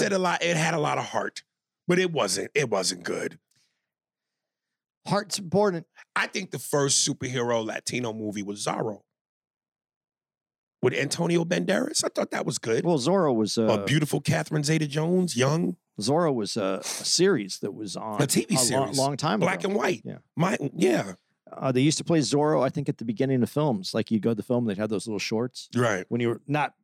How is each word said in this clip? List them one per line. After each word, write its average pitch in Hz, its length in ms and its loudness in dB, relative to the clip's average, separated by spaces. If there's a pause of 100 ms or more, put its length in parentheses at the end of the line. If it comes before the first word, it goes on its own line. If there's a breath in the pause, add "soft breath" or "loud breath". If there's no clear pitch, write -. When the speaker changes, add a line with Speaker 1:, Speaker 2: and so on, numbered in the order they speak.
Speaker 1:
said 208 120 2
a 190 60 2
lot. 175 240 0
It 170 140 2
had 160 180 2
a 165 40 0
lot 139 200 0
of 127 60 -2
heart, - 380 -6 (460)
but 175 100 4
it 185 140 2
wasn't, 98 420 0
it 143 140 2
wasn't 92 360 -2
good. - 340 -4 (1700)
Speaker 2:
Heart's 226 320 -2
important. 185 480 0 (280 loud breath)
Speaker 1:
I 233 120 0
think 208 240 -8
the 143 80 -8
first 139 500 2
superhero 120 560 -2
Latino 113 480 -4
movie 107 300 -6
was 101 240 -6
Zorro 110 340 -4 (1800)
with - 120 2
Antonio 170 500 0
Banderas. 180 600 0
I - 40 -2
thought - 240 -4
that - 120 -4
was 143 140 -4
good. 175 260 0
Speaker 2:
Well, 170 140 2
Zorro 156 360 2
was, 110 220 0
uh, 117 80 2
Speaker 1:
A 107 200 2
beautiful 147 360 0
Catherine 156 420 -2
Zeta-Jones, 156 720 0
young. 160 400 2 (240)
Speaker 2:
Zorro 147 340 2
was 110 240 -2
a, 95 220 0
a - 40 -12
series 156 760 0
that 104 120 -4
was 101 240 -10
on 107 260 -6
Speaker 1:
A 143 40 2
T - 180 2
V 208 100 0
Speaker 2:
a 143 40 4
lo-, 127 60 2
Speaker 1:
series. 123 340 0
Speaker 2:
long 143 180 2
time 196 240 0
Speaker 1:
Black 180 200 0
Speaker 2:
ago. 190 100 -2
Speaker 1:
and 202 80 0
white. - 260 0
Speaker 2:
Yeah. - 140 -12 (180)
Speaker 1:
My, - 220 0 (180)
yeah. 311 380 2 (400)
Speaker 2:
Uh, 139 160 0
they 127 120 4
used 151 160 4
to 151 60 -6
play 165 160 4
Zorro, 147 440 2
I 143 60 2
think, 143 180 -4
at 147 80 -4
the - 80 -10
beginning 127 380 2
of 107 80 2
films. 127 420 0
Like, 110 180 -2
you'd 110 120 2
go 117 80 2
to 117 40 0
the 104 80 -4
film, 123 220 0
they'd 101 140 -2
have 107 100 -2
those 104 180 -2
little 107 120 -4
shorts. 117 560 -4
Speaker 1:
Right. 113 340 2
Speaker 2:
When 120 120 -2
you 120 100 2
were - 160 -4
not, 143 260 -2 (120)